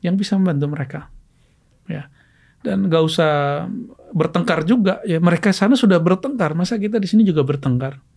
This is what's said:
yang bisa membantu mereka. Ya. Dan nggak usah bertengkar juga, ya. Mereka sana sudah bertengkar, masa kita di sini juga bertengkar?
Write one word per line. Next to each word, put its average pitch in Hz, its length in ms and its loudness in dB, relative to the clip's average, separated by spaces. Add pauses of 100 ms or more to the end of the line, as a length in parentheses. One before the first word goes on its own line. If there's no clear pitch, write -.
yang 180 140 -2
bisa 196 200 -2
membantu 165 320 0
mereka. 147 320 -8 (840)
Ya. 151 260 -12 (480)
Dan 196 260 -2
nggak 165 200 2
usah 147 600 0 (460)
bertengkar 175 520 -2
juga, 190 380 2
ya. 175 160 -2
Mereka 175 360 2
sana 208 220 2
sudah 202 220 4
bertengkar, 180 560 0
masa 180 220 -2
kita 214 220 -2
di 196 100 -2
sini 220 160 4
juga 175 180 2
bertengkar? 135 640 -2 (140)